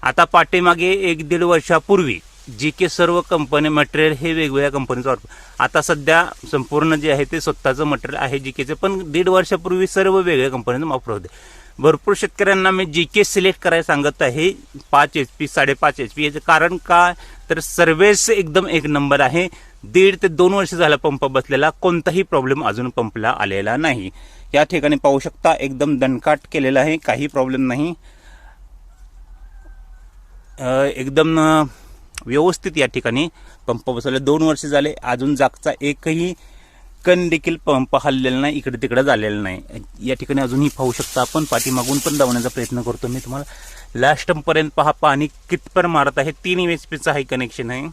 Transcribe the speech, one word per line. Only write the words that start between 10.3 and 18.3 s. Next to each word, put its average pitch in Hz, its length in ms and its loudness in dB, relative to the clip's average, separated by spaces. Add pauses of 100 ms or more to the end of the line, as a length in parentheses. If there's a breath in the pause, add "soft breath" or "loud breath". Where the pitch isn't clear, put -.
कंपनीचं 127 380 -4
वापरत 123 260 -6
होते. 98 140 -8 (520 loud breath)
भरपूर 151 380 2
शेतकऱ्यांना 190 540 0
मी 190 140 0
जीके 170 380 0
सिलेक्ट 185 360 0
करायला 170 240 2
सांगत 147 380 0
आहे, 156 320 0 (380)
पाच 147 240 4
एचपी, 147 320 -6
साडेपाच 139 520 0
एचपी, 143 260 -6
याचं 147 220 -4
कारण 170 300 4
का, 175 360 4 (360 loud breath)
तर 160 100 -2
सर्व्हिस 175 720 2
एकदम 185 380 0